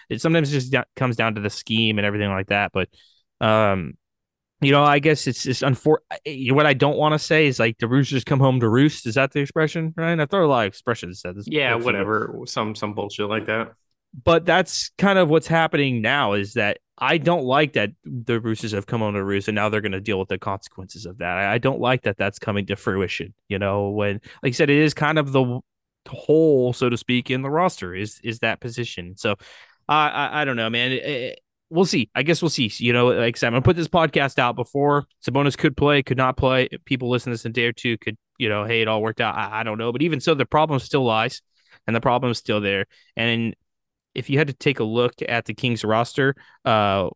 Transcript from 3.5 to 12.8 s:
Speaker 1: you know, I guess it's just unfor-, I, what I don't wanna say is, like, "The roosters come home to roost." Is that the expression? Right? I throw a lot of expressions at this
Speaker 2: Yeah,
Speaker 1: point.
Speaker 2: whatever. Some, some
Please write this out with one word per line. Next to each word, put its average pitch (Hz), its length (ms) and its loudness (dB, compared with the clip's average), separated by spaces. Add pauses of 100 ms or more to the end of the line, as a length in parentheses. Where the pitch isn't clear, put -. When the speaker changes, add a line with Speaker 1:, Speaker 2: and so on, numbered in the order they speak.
Speaker 1:
you 139 100 4
know, 143 100 6
I 147 180 6
guess 151 260 2
it's 127 160 -4
just 127 180 -4
unfor-, 143 380 2 (120)
I, 135 400 -8
what 143 140 4
I 147 80 4
don't 139 240 2
wanna 151 220 2
say 156 280 2
is, 127 140 0
like, 117 160 0
"The 117 120 -4
roosters 131 360 0
come 135 160 0
home 131 200 4
to 117 100 4
roost." 139 360 4
Is 107 100 -4
that 135 160 2
the 147 80 -2
expression? 160 580 -2
Right? 165 200 0
I 151 60 0
throw 180 220 2
a - 20 4
lot 127 140 4
of 101 60 0
expressions 92 580 -6
at 90 100 -8
this 101 100 -12
Speaker 2:
Yeah, 131 280 0
Speaker 1:
point. 117 100 -2
Speaker 2:
whatever. 110 600 -2
Some, 107 280 -4
some 104 200 -6